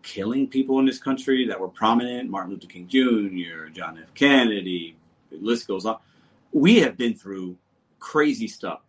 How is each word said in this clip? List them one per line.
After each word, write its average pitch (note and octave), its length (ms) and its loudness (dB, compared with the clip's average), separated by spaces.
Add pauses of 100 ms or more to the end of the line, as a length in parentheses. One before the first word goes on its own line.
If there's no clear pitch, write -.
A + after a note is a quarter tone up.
killing B2 460 -4
people C3 320 0
in C3+ 60 4
this C3 140 0
country C3 480 0
that G2 120 -6
were F#2+ 80 -6
prominent, B2 600 0
Martin F#2+ 240 -6
Luther F2+ 140 -14
King F2+ 200 -18
Junior, F#2 840 0
John D#2+ 320 -12
F. - 140 -20
Kennedy, G2 800 2 (340)
the - 80 -18
list A2+ 300 -4
goes F#2+ 180 -6
on. A2 120 -4 (540)
We F3+ 280 6
have B2+ 180 2
been A#2+ 160 0
through F#2+ 440 -12 (420)
crazy C#3 480 0
stuff. F2 420 -10